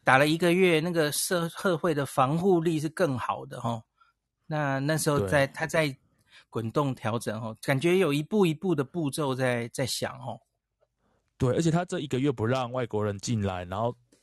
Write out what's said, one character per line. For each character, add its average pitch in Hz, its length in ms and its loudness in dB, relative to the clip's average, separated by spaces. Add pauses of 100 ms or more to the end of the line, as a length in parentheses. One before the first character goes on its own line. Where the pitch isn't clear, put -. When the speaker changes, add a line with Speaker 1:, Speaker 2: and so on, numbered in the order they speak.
Speaker 1:
打 131 140 8
了 143 100 6
一 156 100 2
个 170 160 2
月， 180 260 4
那 170 120 -2
个 156 200 0
社， 165 380 -2
社 175 280 -2
会 170 160 0
的 143 120 -2
防 139 320 2
护 180 240 4
力 160 180 0
是 156 100 -2
更 151 280 -2
好 - 280 -6
的， 139 140 -12
吼。 117 220 -4 (640)
那， 143 340 -2
那 147 160 0
时 151 140 0
候 143 180 4
在， 139 200 2
Speaker 2:
对。 - 60 -8
Speaker 1:
他 160 120 -6
在 151 320 -2 (540)
滚 113 200 -6
动 143 220 0
调 117 240 -4
整， 110 240 -6
吼， 110 220 -12
感 135 160 0
觉 170 180 2
有 165 160 2
一 147 80 0
步 196 240 2
一 160 80 4
步 175 220 -2
的 139 80 0
步 156 260 -4
骤 135 240 -2
在， 123 360 -2
在 - 160 -4
想， - 340 -6
吼。 123 200 -12 (1000)
Speaker 2:
对， 127 160 2
而 - 60 0
且 165 100 2
他 175 120 2
这 180 160 -6
一 135 60 -6
个 131 140 -2
月 139 120 2
不 110 140 -2
让 123 260 0
外 127 140 -4
国 107 180 -2
人 104 140 -2
进 110 240 -2
来， 92 240 -4
然 92 160 -6
后 120 140 -2 (280)